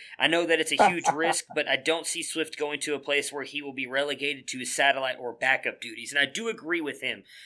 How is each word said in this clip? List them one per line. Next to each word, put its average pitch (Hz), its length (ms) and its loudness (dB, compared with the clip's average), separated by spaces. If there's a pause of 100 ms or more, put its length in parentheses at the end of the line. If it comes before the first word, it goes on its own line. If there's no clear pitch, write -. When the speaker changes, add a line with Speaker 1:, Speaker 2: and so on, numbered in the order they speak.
(200)
Speaker 1:
I 135 80 6
know 170 180 4
that 165 140 4
it's 156 120 0
a 147 160 8
huge 175 200 0
Speaker 2:
<laughs> 156 80 4
Speaker 1:
risk, 160 300 0 (100)
but 147 120 0
I 135 100 2
don't 156 280 0
see 170 160 -4
Swift 156 380 -4
going 147 220 -4
to 151 120 -2
a 135 60 0
place 143 340 0
where 143 100 -6
he 143 200 -10
will 139 100 -10
be 127 140 -6
relegated 139 600 -2
to 127 100 -6
his - 160 -6
satellite 135 440 4
or 120 140 -6
backup 131 480 0
duties." 117 320 -10
And 143 60 2
I 139 120 2
do 226 160 -4
agree 170 320 -2
with 143 220 -6
him. 113 220 -4 (220)